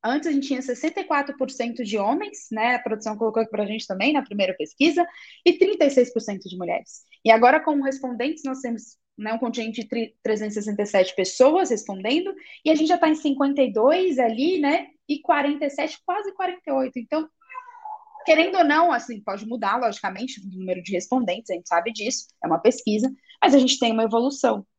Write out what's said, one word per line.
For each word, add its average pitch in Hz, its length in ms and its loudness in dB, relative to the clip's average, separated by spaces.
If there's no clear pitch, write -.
antes 277 240 -2
a 320 40 -2
gente 277 160 0
tinha 262 140 -2
sessenta 269 380 -6
e 370 60 -6
quatro 285 320 -4
por 262 120 -4
cento 240 320 -8
de 214 160 -4
homens, 285 540 -4
né, 226 240 0
a 240 40 -2
produção 214 380 -6
colocou 226 240 0
aqui 220 80 -2
pra 214 160 -2
gente 214 220 -8
também 202 240 0
na 285 100 0
primeira 196 320 -2
pesquisa, 311 540 2
e 349 80 6
trinta 381 320 4
e 277 40 6
seis 254 220 4
por 226 80 -2
cento 196 280 -8
de 180 100 -12
mulheres. - 460 -6
E 220 80 6
agora, 247 280 8
como 294 240 0
respondentes, 262 600 -6
nós 262 160 -8
temos, 233 380 -10
né, 214 160 -4
um 233 60 -4
contingente 226 420 -6
de 214 60 -10
tri-, 233 340 -6
trezentas 214 360 -2
e 202 40 -4
sessenta 208 220 -4
e - 20 -2
sete 190 300 2
pessoas 262 560 2
respondendo, 226 600 -4
e 302 60 0
a 320 60 6
gente 311 140 0
já 349 80 4
tá 330 120 4
em 311 60 2
cinquenta 277 480 0
e 220 100 0
dois 285 460 2
ali, 262 400 0
né, 294 300 0
e 294 100 -2
quarenta 294 460 0
e 277 60 0
sete, 311 340 -6
quase 392 280 -4
quarenta 359 340 -6
e 294 40 -4
oito. 262 280 -4
Então, 311 280 -6
querendo 349 320 4
ou 349 60 6
não, 311 280 4
assim, 233 300 -4
pode 202 260 -8
mudar, 220 320 -2
logicamente, 208 640 -6
o 185 160 -14
número 185 240 -4
de 196 120 -10
respondentes, 202 580 -2
a - 20 -4
gente 175 160 -10
sabe 170 240 0
disso, 208 340 -6
é - 40 -4
uma 160 100 0
pesquisa, 214 560 2
mas - 140 6
a 277 60 10
gente 254 180 4
tem 233 140 2
uma 220 120 2
evolução. 233 600 0